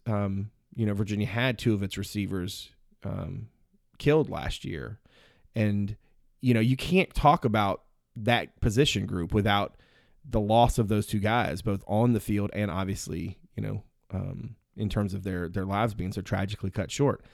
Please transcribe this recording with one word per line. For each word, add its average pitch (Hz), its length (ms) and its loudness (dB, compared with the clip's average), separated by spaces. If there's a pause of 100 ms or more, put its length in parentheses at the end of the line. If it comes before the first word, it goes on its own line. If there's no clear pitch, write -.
um, 101 440 -2 (260)
you 110 100 0
know, 104 80 0
Virginia 101 340 -2
had 117 320 -2
two 113 140 2
of 101 100 0
its 95 140 -6
receivers, 95 760 -6 (320)
um, 98 460 -8 (500)
killed 143 300 2
last 78 340 -6
year. 85 340 -8 (580)
And, 104 420 0 (420)
you 123 140 4
know, 113 80 4
you 131 160 4
can't 180 360 2
talk 151 320 4
about 104 380 2 (360)
that 110 420 0
position 110 440 2
group 87 260 -4
without 101 440 4 (520)
the 113 120 0
loss 113 400 6
of 107 80 2
those 104 180 2
two 107 140 -2
guys, 107 420 0
both 98 240 -2
on 117 280 4
the 107 60 2
field 101 320 0
and 101 200 -2
obviously, 92 680 -6 (180)
you 104 60 -6
know, 104 220 -6 (280)
um, 95 440 -8 (220)
in 104 120 -2
terms 101 240 -2
of 95 100 -6
their, 87 260 -4
their 95 160 -4
lives 101 280 0
being 95 180 -4
so 98 100 -6
tragically 98 480 -4
cut - 220 -6
short. 139 320 0 (100)